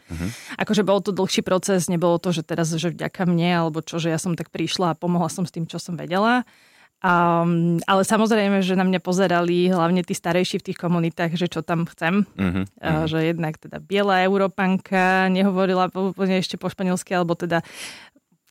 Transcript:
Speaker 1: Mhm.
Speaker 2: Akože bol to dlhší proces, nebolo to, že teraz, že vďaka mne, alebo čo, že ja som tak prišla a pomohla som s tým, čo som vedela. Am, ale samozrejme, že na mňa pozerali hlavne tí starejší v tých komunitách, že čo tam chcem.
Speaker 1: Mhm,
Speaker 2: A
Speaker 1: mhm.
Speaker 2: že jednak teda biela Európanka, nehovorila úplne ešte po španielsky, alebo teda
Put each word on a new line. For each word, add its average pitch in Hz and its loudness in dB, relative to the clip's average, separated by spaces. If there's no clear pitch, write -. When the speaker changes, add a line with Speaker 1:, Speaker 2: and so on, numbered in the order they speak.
Speaker 1:
Mhm. 85 -6
Speaker 2:
Akože 214 2
bol 196 2
to 202 -4
dlhší 185 0
proces, 185 0
nebolo 170 2
to, 180 -2
že 165 -2
teraz, 165 -4
že 170 -2
vďaka 156 -6
mne, 175 2
alebo 160 -2
čo, 160 -8
že 165 -2
ja 160 0
som 175 -4
tak 160 -6
prišla 165 -4
a 156 -2
pomohla 175 0
som 180 -6
s 160 -4
tým, 165 -6
čo - -12
som 175 -10
vedela. 190 0
Am, 170 4
ale 190 4
samozrejme, 208 2
že 185 0
na 185 2
mňa 185 2
pozerali 175 2
hlavne 180 2
tí 175 -6
starejší 180 0
v - -8
tých 185 -8
komunitách, 170 0
že 175 -2
čo - -6
tam 170 -2
chcem. 180 0
Speaker 1:
Mhm, 95 -2
Speaker 2:
A - -4
Speaker 1:
mhm. 160 0
Speaker 2:
že 160 -2
jednak 165 -2
teda - -16
biela 185 0
Európanka, 190 2
nehovorila 185 2
úplne 185 0
ešte 180 -4
po 180 -6
španielsky, 185 -4
alebo 175 0
teda 170 -2